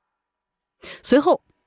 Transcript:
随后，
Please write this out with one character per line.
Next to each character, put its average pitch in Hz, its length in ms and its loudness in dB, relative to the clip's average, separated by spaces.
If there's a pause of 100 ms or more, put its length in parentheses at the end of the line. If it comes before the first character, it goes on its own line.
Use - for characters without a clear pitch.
(1040)
随 247 160 2
后， 320 240 0 (240)